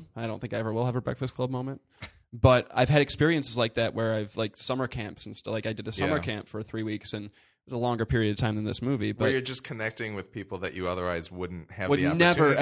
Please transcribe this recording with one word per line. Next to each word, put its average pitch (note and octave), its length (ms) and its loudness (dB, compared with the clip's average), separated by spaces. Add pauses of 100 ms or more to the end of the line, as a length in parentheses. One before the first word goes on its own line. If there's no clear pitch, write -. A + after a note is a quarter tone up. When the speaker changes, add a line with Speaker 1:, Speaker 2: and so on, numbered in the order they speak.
(160)
Speaker 1:
I A2+ 120 -6
don't G#2+ 120 -6
think A#2 140 -6
I A2+ 40 -2
ever A2 160 -2
will A#2 120 0
have B2 100 0
a B2 60 0
Breakfast B2+ 340 -4
Club B2+ 140 -2
moment, C3 320 -6 (260)
<laughs> - 260 -20
but B2 400 8
I've B2+ 160 6
had D3 120 8
experiences C#3+ 560 2
like A2+ 180 2
that A2+ 200 0
where A2 180 0
I've, G#2 240 -4
like, G#2 200 -2
summer B2+ 300 -2
camps A2 380 -10
and G#2 100 -12
stuff. - 160 -8
Like, A2 140 -4
I A2+ 80 -4
did G#2+ 140 -8
a A2 40 -4
summer D3 260 0
Speaker 2:
Yeah. C3+ 60 -2
Speaker 1:
camp G#2+ 240 -8
for G#2+ 140 -8
three A2 220 -6
weeks, G#2+ 300 -6
and G#2 120 -6
it - 480 -18
was - 0 -
a B2 40 -4
longer A#2 280 0
period A2+ 260 2
of G2+ 60 -2
time A2 180 0
than G#2+ 100 -2
this - 160 -4
movie, A#2 320 0
Speaker 2:
Where A2 140 0
Speaker 1:
but C3+ 40 4
Speaker 2:
you're C3 100 0
just B2+ 220 -4
connecting A2 520 -6
with F#2 160 -10
people G2+ 280 -8
that F2+ 140 -6
you F#2 140 -4
otherwise F2+ 440 -2
wouldn't F2+ 400 -8
have - 180 -4
Speaker 1:
would C#3+ 100 2
Speaker 2:
the D3 160 2
Speaker 1:
never, E3+ 300 6 (100)
Speaker 2:
opportunity - 60 2